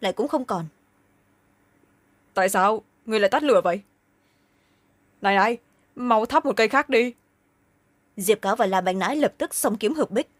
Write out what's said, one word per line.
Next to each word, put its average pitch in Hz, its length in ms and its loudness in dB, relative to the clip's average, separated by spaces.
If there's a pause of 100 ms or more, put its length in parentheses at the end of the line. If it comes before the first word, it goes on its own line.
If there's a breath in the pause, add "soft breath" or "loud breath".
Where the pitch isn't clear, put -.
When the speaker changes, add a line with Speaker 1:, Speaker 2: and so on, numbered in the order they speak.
Speaker 1:
lại 190 120 -4
cũng 240 160 -4
không 269 160 -2
còn. 175 220 -6 (1700)
Speaker 2:
Tại 185 140 2
sao 202 340 2 (240)
ngươi 220 140 -2
lại 202 100 4
tắt 302 120 0
lửa 240 180 4
vậy? 180 220 -2 (1400)
Này 196 160 2
này, 226 220 2 (380)
mau 233 300 0
thắp 302 180 0
một 247 120 -2
cây 220 120 2
khác 277 200 0
đi. 240 260 0 (1000)
Speaker 1:
Diệp 202 260 0
Cáo 196 140 0
và 220 100 2
La 190 140 0
Bạch 185 160 -2
Nãi 190 200 -2
lập 285 220 0
tức - 160 -6
song 226 220 -2
kiếm 226 180 -4
hợp 302 160 -4
bích, 240 180 -4 (120)